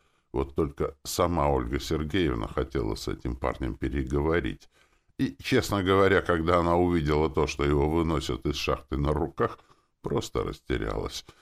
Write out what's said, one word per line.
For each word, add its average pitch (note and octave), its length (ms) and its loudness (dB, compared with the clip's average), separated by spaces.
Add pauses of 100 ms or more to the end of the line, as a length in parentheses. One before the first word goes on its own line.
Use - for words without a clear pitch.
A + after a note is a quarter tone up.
(320)
Вот C2+ 220 -4
только D#2 480 -2
сама F2 460 0
Ольга C2 320 0
Сергеевна D2+ 640 -2
хотела - 480 -4
с - 140 -10
этим B1 280 -6
парнем B1 380 -4
переговорить. C#2 920 -2 (500)
И, C3+ 240 -2
честно G#2+ 400 0
говоря, F#2+ 380 4
когда F2 380 2
она E2+ 180 4
увидела D#2 540 4
то, D2+ 160 2
что - 180 -2
его D2 240 4
выносят D#2 560 0
из C#2+ 120 -2
шахты - 420 -4
на D2 160 2
руках, E2+ 440 -4 (440)
просто - 420 -4
растерялась. G1+ 800 -6 (180)